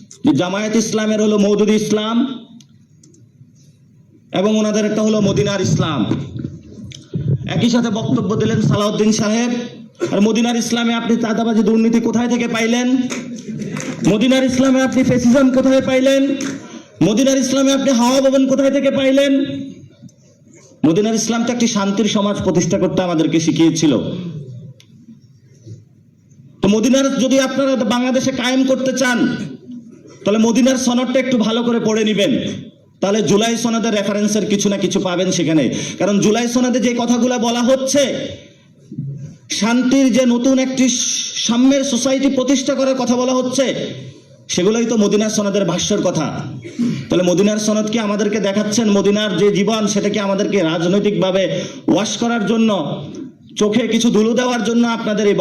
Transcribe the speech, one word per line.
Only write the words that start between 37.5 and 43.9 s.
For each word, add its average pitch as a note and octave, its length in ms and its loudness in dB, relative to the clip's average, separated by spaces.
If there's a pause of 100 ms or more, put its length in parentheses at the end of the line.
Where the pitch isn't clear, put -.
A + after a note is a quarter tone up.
হচ্ছে, C4+ 340 2 (1600)
শান্তির B3+ 540 2
যে B3+ 120 4
নতুন A#3+ 340 2
একটি C4 260 0 (600)
সাম্যের C4 380 4
সোসাইটি C4+ 540 0
প্রতিষ্ঠা C4 380 0
করার C4+ 260 0
কথা A#3+ 140 0
বলা B3+ 180 0
হচ্ছে, B3+ 320 0 (880)